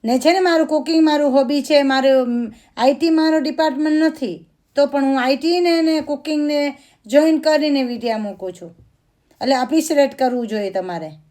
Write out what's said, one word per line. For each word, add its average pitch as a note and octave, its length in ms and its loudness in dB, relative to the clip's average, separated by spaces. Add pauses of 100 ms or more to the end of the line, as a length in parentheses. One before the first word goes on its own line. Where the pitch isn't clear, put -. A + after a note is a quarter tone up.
ને A#3+ 140 2
છે D#4 140 4
ને F#4+ 80 2
મારું E4 260 4
કુકિંગ D#4 380 2
મારું D4 280 2
હોબી C4+ 300 2
છે, C#4+ 200 2
મારું, C4 460 2
મ, A#3+ 240 -6 (240)
આઈ C4 180 2
ટી E4 160 0
મારો D#4+ 280 2
ડિપાર્ટમેન્ટ D4+ 640 0
નથી, C#4 460 -4 (260)
તો C#4+ 120 2
પણ C#4 180 -2
હું C4+ 180 0
આઈ C4 140 0
ટી E4+ 240 0
ને, E4 220 2
ને D#4+ 180 0
કુકિંગને D4 800 -4 (280)
જોઈન D4+ 320 2
કરીને D4 440 0
વીડિયો A#3 360 -4
મૂકું F#3 340 -8
છું. E3+ 220 -20 (680)
એટલે C4 120 -8
અપ્રિશિએટ C#4 640 -2
કરવું B3 280 -2
જોઈએ G#3 240 -6
તમારે. F3 400 -8 (200)